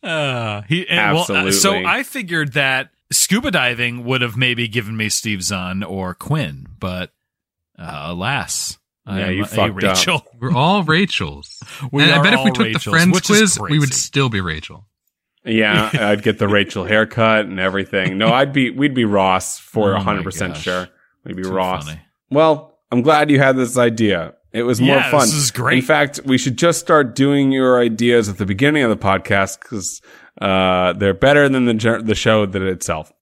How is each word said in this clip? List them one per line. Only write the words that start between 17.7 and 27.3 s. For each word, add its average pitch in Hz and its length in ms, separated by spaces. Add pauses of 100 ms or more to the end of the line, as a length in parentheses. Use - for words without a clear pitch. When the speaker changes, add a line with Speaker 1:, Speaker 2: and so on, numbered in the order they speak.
Speaker 2:
No, 110 100
I'd 131 240
be, 131 200
we'd 139 220
be 123 120
Ross 95 520
for 104 340
Speaker 1:
Oh - 20
my 92 80
Speaker 2:
a - 20
hundred 98 220
percent 92 300
Speaker 1:
gosh. 78 80
Speaker 2:
sure. 90 260 (340)
We'd 92 140
be 92 60
Speaker 1:
Too 92 100
Speaker 2:
Ross. 92 320
Speaker 1:
funny. 80 160 (280)
Speaker 2:
Well, 151 480 (140)
I'm 123 120
glad 151 280
you 139 80
had 135 160
this 127 220
idea. 110 560 (180)
It 113 100
was 120 180
more 139 180
Speaker 1:
Yeah, 127 120
Speaker 2:
fun. 147 120
Speaker 1:
this 117 120
is 143 160
great. 127 300
Speaker 2:
In 127 40
fact, 147 420
we 131 120
should 123 200
just 170 220
start 143 360
doing 139 360